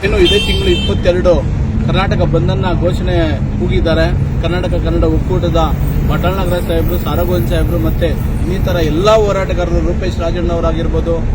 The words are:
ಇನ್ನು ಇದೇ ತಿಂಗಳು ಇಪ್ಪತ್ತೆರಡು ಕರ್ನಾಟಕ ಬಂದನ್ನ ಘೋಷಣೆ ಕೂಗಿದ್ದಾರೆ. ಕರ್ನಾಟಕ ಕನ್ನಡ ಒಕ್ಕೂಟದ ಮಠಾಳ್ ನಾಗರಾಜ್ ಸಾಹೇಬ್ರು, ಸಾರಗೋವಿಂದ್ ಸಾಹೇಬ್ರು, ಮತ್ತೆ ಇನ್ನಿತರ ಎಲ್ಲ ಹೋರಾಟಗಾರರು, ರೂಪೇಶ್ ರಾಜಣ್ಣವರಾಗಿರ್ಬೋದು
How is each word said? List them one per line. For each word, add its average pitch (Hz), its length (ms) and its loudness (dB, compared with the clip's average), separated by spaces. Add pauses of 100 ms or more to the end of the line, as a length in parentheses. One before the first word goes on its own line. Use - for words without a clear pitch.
ಇನ್ನು 427 140 0
ಇದೇ 392 220 4
ತಿಂಗಳು - 300 0
ಇಪ್ಪತ್ತೆರಡು 180 640 2 (520)
ಕರ್ನಾಟಕ - 300 0
ಬಂದನ್ನ 180 640 0
ಘೋಷಣೆ 175 580 0 (200)
ಕೂಗಿದ್ದಾರೆ. 165 800 0
ಕರ್ನಾಟಕ 180 280 -2
ಕನ್ನಡ 170 340 0
ಒಕ್ಕೂಟದ 165 540 0 (520)
ಮಠಾಳ್ 156 240 0
ನಾಗರಾಜ್ 180 340 -2
ಸಾಹೇಬ್ರು, 165 320 0
ಸಾರಗೋವಿಂದ್ 170 500 0
ಸಾಹೇಬ್ರು, 127 300 0
ಮತ್ತೆ - 260 0
ಇನ್ನಿತರ - 720 0
ಎಲ್ಲ 175 360 2
ಹೋರಾಟಗಾರರು, 185 680 0
ರೂಪೇಶ್ 165 400 -2
ರಾಜಣ್ಣವರಾಗಿರ್ಬೋದು 165 1000 -2 (180)